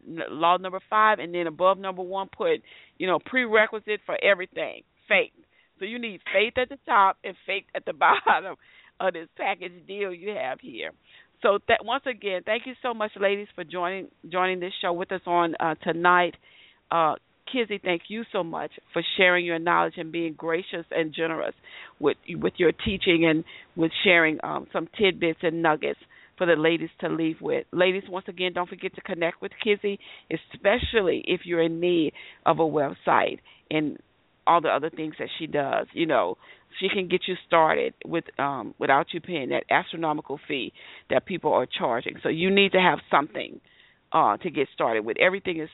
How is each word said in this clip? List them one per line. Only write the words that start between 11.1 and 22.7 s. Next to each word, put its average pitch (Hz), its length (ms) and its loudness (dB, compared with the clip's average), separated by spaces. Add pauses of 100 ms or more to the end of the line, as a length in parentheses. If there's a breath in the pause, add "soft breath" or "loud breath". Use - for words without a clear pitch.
So 202 180 4 (100)
that, 220 160 2
once 247 200 -4
again, 202 400 -6
thank 226 200 -2
you 262 160 -12
so 247 120 -4
much, 214 240 -6
ladies, 202 380 0
for 180 80 -10
joining, 180 460 -6 (200)
joining 185 300 0
this 185 220 -6
show 185 100 0
with 180 220 -6
us 180 120 -4
on, 175 320 2
uh, 160 180 0
tonight. 175 600 4 (560 soft breath)
Uh, 156 240 2 (340)
Kizzie, 208 320 -2
thank 175 280 -2
you 226 140 -8 (100)
so 185 100 0
much 160 280 -8 (200)
for 170 100 -2 (140)
sharing 180 300 4
your 170 120 -2
knowledge 170 380 2
and 160 160 -10
being 165 220 -4
gracious 165 580 -4
and 160 240 -2
generous 165 380 -4 (440 loud breath)
with, 139 200 0 (100)
with 165 300 -4
your 165 160 4